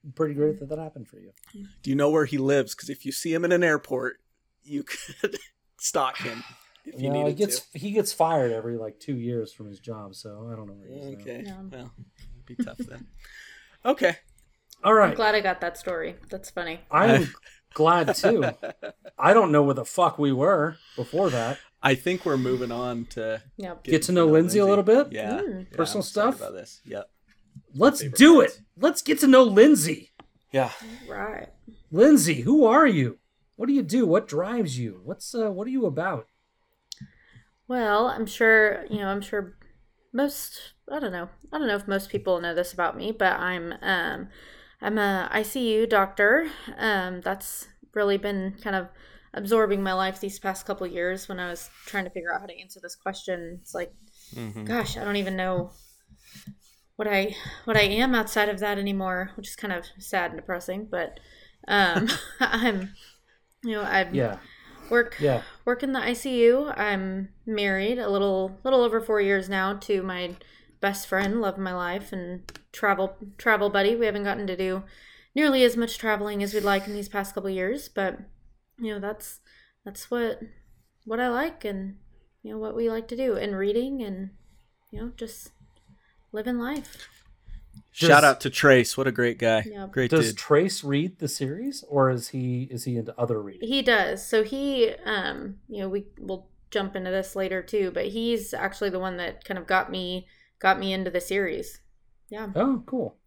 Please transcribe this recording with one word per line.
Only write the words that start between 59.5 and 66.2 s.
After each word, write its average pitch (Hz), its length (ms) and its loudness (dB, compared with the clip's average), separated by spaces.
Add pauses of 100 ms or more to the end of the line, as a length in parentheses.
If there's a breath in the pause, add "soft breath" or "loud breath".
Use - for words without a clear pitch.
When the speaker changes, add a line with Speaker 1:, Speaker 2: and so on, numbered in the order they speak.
Speaker 3:
kind 196 180 -8
of 170 120 -8 (120)
sad 180 340 -4
and 165 80 -14
depressing, 185 460 -8
but, 180 340 -6 (480 soft breath)
um, 190 400 2 (120)
<laughs> - 100 -14
Speaker 2:
<laughs> - 100 -18
Speaker 3:
I'm, 220 540 0 (680 soft breath)
you 233 80 -6
know, 214 100 -4
I'm 185 320 0
Speaker 1:
Yeah. 113 240 -2 (540 soft breath)
Speaker 3:
work, 233 280 2
Speaker 1:
Yeah. 135 220 2 (240 loud breath)
Speaker 3:
work 247 160 0
in 269 120 -2
the 262 60 -2
I 240 140 -2
C 240 320 0